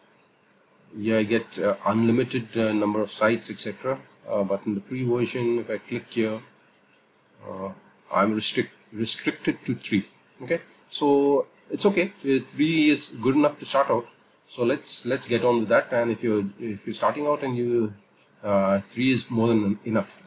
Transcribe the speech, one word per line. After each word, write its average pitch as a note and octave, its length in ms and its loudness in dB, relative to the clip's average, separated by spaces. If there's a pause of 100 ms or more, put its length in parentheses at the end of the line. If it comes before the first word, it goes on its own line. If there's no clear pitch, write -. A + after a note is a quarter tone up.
(960)
yeah, A2 220 2
I A2 40 2
get, A2 360 -2
uh, G2 160 2 (100)
unlimited, A#2 720 2
uh, A2 160 2
number G#2 260 0
of G#2 100 -2
sites, A#2 400 0
et G2 120 -10
cetera. C3 380 -6 (280)
Uh, G#2 160 0
but G2 220 -2
in G#2 100 -2
the G2 60 -6
free B2+ 240 -6
version, A#2+ 540 0
if A2 100 -8
I G#2+ 80 -4
click - 320 -10
here, A2 320 -2 (1080)
uh, F#2+ 220 -8 (420)
I'm G#2 220 4
restrict-, A2 400 -2 (180)
restricted A#2 760 -4
to B2+ 100 -2
three. - 340 -2 (320)
Okay, E3 180 -2 (300)
so C#3+ 580 2 (240)
it's - 140 0
okay. G3 260 2 (120)
Uh, C3+ 220 2
three D3+ 440 2
is - 320 0
good C3+ 140 2
enough D3 240 2
to A#2+ 60 -12
start C3+ 240 2
out. A#2 180 0 (420)
So B2 140 -6
let's, C#3 420 -2
let's B2+ 200 -2
get A#2+ 200 0
on A#2+ 160 4
with G#2 80 -2
that. A#2 240 4
And A#2 180 2
if G#2+ 100 -4
you're, G#2+ 220 2 (160)
if G#2+ 260 -8
you're A2+ 80 -6
starting B2 340 -2
out D3 160 0
and B2+ 120 -4
you, A#2+ 380 0 (500)
uh, G2 460 2
three C3 240 0
is - 160 -4
more A2+ 180 2
than A2 160 4
en-, G2+ 220 0
enough. A2 420 -4